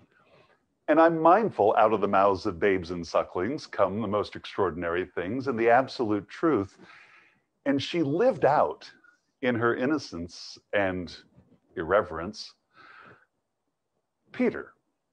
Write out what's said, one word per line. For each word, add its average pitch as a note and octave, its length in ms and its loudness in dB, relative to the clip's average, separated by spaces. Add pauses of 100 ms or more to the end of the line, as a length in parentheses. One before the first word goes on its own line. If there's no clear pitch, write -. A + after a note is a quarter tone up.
(880)
And D#3 120 6
I'm E3 200 4
mindful E3 560 4
out A2 160 6
of G#2 80 2
the G2 60 0
mouths G2 400 2
of F2 140 -4
babes F#2 320 0
and F2 120 -8
sucklings F#2+ 600 -4
come G2 340 -2
the A2+ 60 -6
most G2 300 -4
extraordinary F2 680 -4
things A2+ 440 -6
and A#2 100 -4
the A2+ 100 2
absolute A#2 600 0
truth. B2+ 500 -2 (840)
And C#3 180 -2
she E3+ 220 -4
lived E3 400 0
out B2+ 440 0 (540)
in B2 140 0
her A#2 180 2
innocence B2 840 -6 (160)
and F#2 400 -2 (640)
irreverence F2 800 -4 (1800)
Peter. G3+ 440 -4 (380)